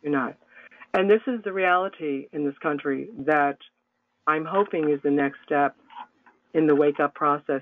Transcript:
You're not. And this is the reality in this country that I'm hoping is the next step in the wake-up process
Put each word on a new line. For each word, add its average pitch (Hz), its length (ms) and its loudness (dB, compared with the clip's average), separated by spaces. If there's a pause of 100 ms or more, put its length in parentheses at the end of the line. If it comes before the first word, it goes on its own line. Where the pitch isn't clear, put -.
You're 147 100 -6
not. 131 260 -4 (560)
And 196 160 2
this 220 180 4
is 240 160 -4
the 202 100 -8
reality 180 800 -2
in 151 140 -4
this 143 140 -6
country 143 500 -4 (100)
that 143 380 2 (680)
I'm 156 180 0
hoping 175 440 0
is 143 140 0
the 147 80 2
next 143 340 0
step 143 300 0 (800)
in 160 120 2
the 147 100 4
wake-up 147 380 2
process 147 480 -2